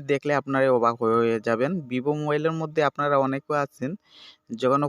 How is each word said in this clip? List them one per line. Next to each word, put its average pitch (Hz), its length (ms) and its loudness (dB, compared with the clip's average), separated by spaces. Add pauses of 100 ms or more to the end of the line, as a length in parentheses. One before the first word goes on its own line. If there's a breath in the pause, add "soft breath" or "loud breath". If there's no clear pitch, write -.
(120)
দেখলে 147 280 0
আপনারা 135 260 0 (120)
অবাক 117 220 2
হয়ে 113 460 2
যাবেন। 117 240 0 (180)
Vivo 127 320 -2
মোবাইলের 151 400 -2
মধ্যে 156 200 -4 (100)
আপনারা 147 260 -2 (100)
অনেকে 135 260 -4 (120)
আছেন, 135 260 -8 (720 loud breath)
যখন 131 280 2